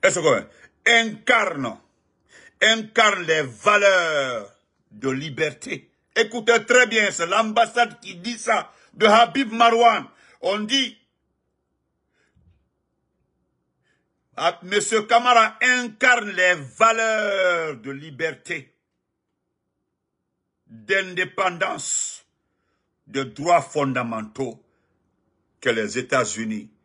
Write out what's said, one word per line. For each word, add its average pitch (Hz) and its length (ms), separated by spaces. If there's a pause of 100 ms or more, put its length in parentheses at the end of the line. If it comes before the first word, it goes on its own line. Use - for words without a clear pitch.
Est-ce 185 180
que 135 260 (400)
incarne, 214 880 (840)
incarne 214 600
les 160 200
valeurs 151 1120 (360)
de 107 200
liberté. 147 800 (260)
Écoutez 226 500
très 247 200
bien, 214 240
c'est 170 160
l'ambassade 220 760
qui 190 160
dit 226 220
ça, 208 340 (220)
de 214 120
Habib 220 460
Marwan. 233 540 (340)
On 196 200
dit, 233 360 (3500)
ah, 165 260
monsieur 208 400
Kamara 233 580
incarne 247 720
les 180 240
valeurs 196 1200
de 117 140
liberté, 151 840 (1900)
d'indépendance, 180 1600 (840)
de 135 180
droits 165 380
fondamentaux 120 1000 (960)
que 123 100
les 110 280
États-Unis. 110 720 (140)